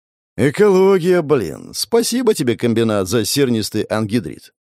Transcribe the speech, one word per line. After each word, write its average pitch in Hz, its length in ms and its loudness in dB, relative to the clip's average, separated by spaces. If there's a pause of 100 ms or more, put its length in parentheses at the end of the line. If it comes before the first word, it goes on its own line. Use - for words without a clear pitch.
(380)
Экология, 185 840 2
блин. 110 520 -4
Спасибо 233 600 -2
тебе, 127 240 -2
комбинат, 110 500 0
за 107 180 0
сернистый 113 580 -2
ангидрид. 104 680 -6 (120)